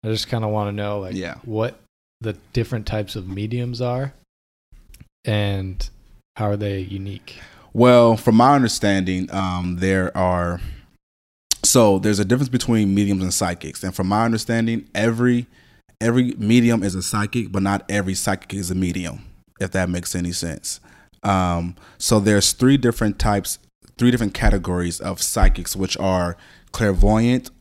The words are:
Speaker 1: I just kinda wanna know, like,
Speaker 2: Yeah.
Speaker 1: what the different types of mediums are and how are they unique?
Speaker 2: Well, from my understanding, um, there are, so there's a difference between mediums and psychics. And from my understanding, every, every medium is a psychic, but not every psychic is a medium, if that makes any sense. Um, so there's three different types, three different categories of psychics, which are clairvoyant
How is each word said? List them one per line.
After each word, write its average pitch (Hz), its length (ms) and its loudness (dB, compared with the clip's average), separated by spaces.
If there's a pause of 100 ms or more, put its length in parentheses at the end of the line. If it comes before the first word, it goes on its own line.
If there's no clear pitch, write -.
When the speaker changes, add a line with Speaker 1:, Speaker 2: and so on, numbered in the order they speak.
Speaker 1:
I 110 40 -8
just 110 220 -4
kinda 113 180 -4
wanna 104 240 -2
know, 104 300 -6
like, 95 140 -10
Speaker 2:
Yeah. 92 280 -8
Speaker 1:
what 113 340 -4 (440)
the 110 120 -6 (200)
different 113 340 -4
types 107 280 -6
of 95 120 -10
mediums 117 540 -6
are 127 320 -4 (1120)
and 98 640 -4 (500)
how 107 100 -2
are 104 100 0
they 101 220 -4
unique? 98 560 -10 (380)
Speaker 2:
Well, 120 420 8
from 110 200 2
my 127 200 8
understanding, 98 760 0
um, 90 480 -2
there 95 380 0
are, 87 440 -2 (1000)
so 104 360 4
there's 104 200 0
a 104 60 0
difference 127 240 0
between 113 460 0
mediums 101 260 2
and 90 120 -2
psychics. 87 500 -6
And 92 100 -6
from 92 140 -4
my 107 160 0
understanding, 113 720 -2
every, 120 520 0 (540)
every 123 360 0
medium 117 440 4
is 92 140 -4
a 92 80 -6
psychic, 107 480 -4
but 98 100 -2
not 98 280 0
every 95 260 -2
psychic - 380 -6
is 92 180 -6
a 92 40 -4
medium, 90 500 -4 (340)
if 95 120 -6
that 92 180 -2
makes 87 260 -6
any 87 160 -4
sense. - 480 -8 (420)
Um, 87 540 0 (220)
so 107 240 2
there's 101 320 2
three 135 240 4
different 117 420 0
types, 101 400 -2 (380)
three 120 120 4
different 113 240 0
categories 90 680 0
of 90 200 -8
psychics, - 540 0
which 95 220 -4
are 90 400 0 (340)
clairvoyant 110 880 2